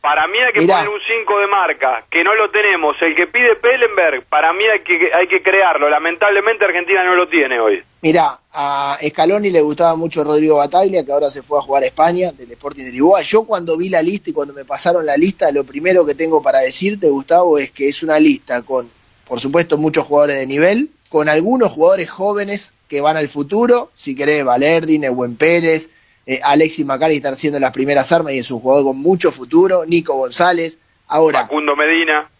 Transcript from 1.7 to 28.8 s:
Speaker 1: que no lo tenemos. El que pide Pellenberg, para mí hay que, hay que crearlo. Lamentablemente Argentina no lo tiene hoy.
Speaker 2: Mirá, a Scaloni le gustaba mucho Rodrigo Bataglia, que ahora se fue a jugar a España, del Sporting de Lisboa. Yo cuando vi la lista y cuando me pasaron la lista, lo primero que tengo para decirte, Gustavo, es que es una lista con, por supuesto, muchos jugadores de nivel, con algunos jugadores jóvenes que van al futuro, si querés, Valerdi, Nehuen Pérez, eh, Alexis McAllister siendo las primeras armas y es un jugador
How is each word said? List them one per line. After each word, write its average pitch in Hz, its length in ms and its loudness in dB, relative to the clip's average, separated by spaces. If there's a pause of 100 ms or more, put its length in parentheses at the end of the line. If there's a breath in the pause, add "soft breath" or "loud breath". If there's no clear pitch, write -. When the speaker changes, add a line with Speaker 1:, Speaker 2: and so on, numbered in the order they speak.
Speaker 1:
que 170 120 -2
no 202 120 0
lo 214 160 -2
tenemos. 185 500 0
El 160 140 0
que 175 100 0
pide 233 300 2
Pellenberg, 208 720 0
para 160 280 0
mí 196 180 -4
hay 208 120 -2
que, 175 300 0
hay 180 140 0
que 185 140 -2
crearlo. 175 480 2
Lamentablemente 196 760 0
Argentina 185 380 0
no 180 120 2
lo 180 120 0
tiene 135 320 0
hoy. 104 220 0 (200)
Speaker 2:
Mirá, 156 380 0 (140)
a 143 440 -4 (120)
Scaloni 196 400 0
le 170 120 4
gustaba 160 340 0
mucho 160 280 -4
Rodrigo 151 340 2
Bataglia, 180 460 0
que 135 80 -8
ahora 143 180 0
se 139 120 -10
fue 147 180 -4
a - 40 -2
jugar 139 200 -2
a 127 40 -2
España, 175 440 0
del 123 200 -20
Sporting 139 320 -14
de 127 80 -14
Lisboa. 165 320 4
Yo 214 200 2
cuando 175 320 -4
vi 180 140 -4
la 175 120 2
lista 185 280 -4
y 151 40 -8
cuando 143 200 -6
me 139 120 -18
pasaron 170 400 -2
la 143 120 0
lista, 175 340 2
lo 143 120 -2
primero 160 420 2
que 147 100 -2
tengo 160 280 0
para 135 160 2
decirte, 185 500 0
Gustavo, 160 480 2
es 139 140 -4
que 143 180 -2
es 147 140 -6
una 156 160 2
lista 131 420 2
con, 123 260 -4 (400)
por 123 120 -8
supuesto, 147 380 0
muchos 151 280 -2
jugadores 147 320 2
de 135 100 -4
nivel, 185 440 0 (180)
con 151 180 0
algunos 196 440 2
jugadores 175 380 2
jóvenes 202 640 -6 (140)
que 143 140 -4
van 156 160 0
al 147 120 -2
futuro, 226 680 0
si 135 200 -10
querés, 143 300 0
Valerdi, 156 520 2
Nehuen 127 380 -4
Pérez, 160 540 0 (360 soft breath)
eh, 131 180 -6
Alexis 151 420 2
McAllister 139 500 -2
siendo 143 240 -4
las 131 120 0
primeras 135 400 0
armas 160 220 0
y 135 60 -4
es 117 100 -8
un 123 100 -8
jugador 135 260 2